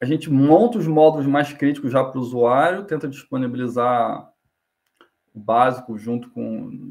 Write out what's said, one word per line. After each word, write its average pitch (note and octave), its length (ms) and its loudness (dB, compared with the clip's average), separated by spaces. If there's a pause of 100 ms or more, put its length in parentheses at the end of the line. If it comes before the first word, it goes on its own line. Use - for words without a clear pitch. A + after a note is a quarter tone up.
a B2 60 -6
gente D#3 240 -2
monta E3 480 6
os D#3+ 80 -2
módulos D3+ 400 4
mais C#3 260 0
críticos C#3+ 400 -2
já C3 100 2
pro - 160 -6
usuário, B2+ 680 2
tenta D3+ 220 -6
disponibilizar B2 1300 -4 (1000)
o A2 40 -16
básico A#2 600 0
junto A#2 320 -8
com, A2 400 -10 (200)